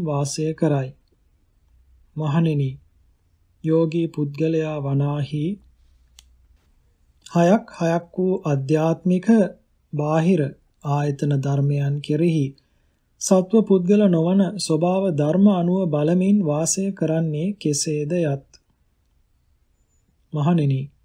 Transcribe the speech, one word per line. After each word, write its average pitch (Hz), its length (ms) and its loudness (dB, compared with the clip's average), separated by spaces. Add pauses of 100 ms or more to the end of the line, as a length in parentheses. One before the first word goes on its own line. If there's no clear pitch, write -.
වාසය 147 500 -4
කරයි. 143 360 -2 (1300)
මහණෙනි, 151 560 0 (920)
යෝගී 165 440 0
පුද්ගලයා 156 720 -2
වනාහි 143 640 -2 (1800)
හයක් 180 480 2
හයක් 170 380 -2
වූ 185 220 -2 (120)
අධ්‍යාත්මික 156 840 0 (640)
බාහිර 160 480 2 (440)
ආයතන 143 520 -2
ධර්මයන් 139 640 0
කෙරෙහි 151 460 0 (760)
සත්ව 185 400 2
පුද්ගල 196 440 4
නොවන 180 360 2 (140)
ස්වභාව 180 560 0
ධර්ම 156 360 2
අනුව 185 420 2
බලමින් 185 520 2
වාසය 160 500 -2
කරන්නේ 160 600 -2
කෙසේද 151 600 -4
යත්. 151 320 -2 (1900)
මහණෙනි, 147 480 0 (240)